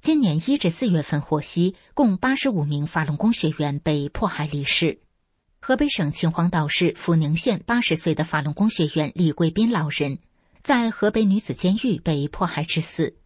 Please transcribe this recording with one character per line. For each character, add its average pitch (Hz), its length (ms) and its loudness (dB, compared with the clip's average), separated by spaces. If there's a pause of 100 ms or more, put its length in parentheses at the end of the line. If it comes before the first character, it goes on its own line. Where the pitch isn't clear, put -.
今 311 180 2
年 165 160 4 (120)
一 277 80 2
至 185 140 2
四 240 180 -2
月 165 140 2
份 147 180 -2
获 147 200 -2
悉， 175 340 0 (180)
共 220 240 2
八 262 200 0
十 277 120 0
五 180 160 0
名 147 220 -2
法 160 180 -2
轮 151 120 0
功 220 160 2
学 160 260 0
员 143 220 -2
被 147 280 0
迫 202 200 -2
害 151 180 -4
离 143 160 -4
世。 - 380 0 (580)
河 - 180 0
北 294 120 2
省 156 240 -2
秦 165 180 0
皇 170 180 0
岛 160 200 0
市 170 280 2
阜 170 200 0
宁 156 200 2
县 208 300 0
八 240 140 0
十 165 160 0
岁 156 180 -2
的 151 80 -2
法 156 180 -2
轮 147 140 -4
功 214 160 2
学 160 240 0
员 151 220 0
李 165 160 2
贵 165 180 0
斌 226 220 2
老 156 160 0
人， 143 320 -4 (420)
在 233 280 2
河 208 200 0
北 220 140 2
女 196 160 4
子 - 140 -8
监 185 280 0
狱 226 160 0
被 147 300 -2
迫 - 180 -4
害 151 160 -4
致 - 180 -2
死。 - 460 -4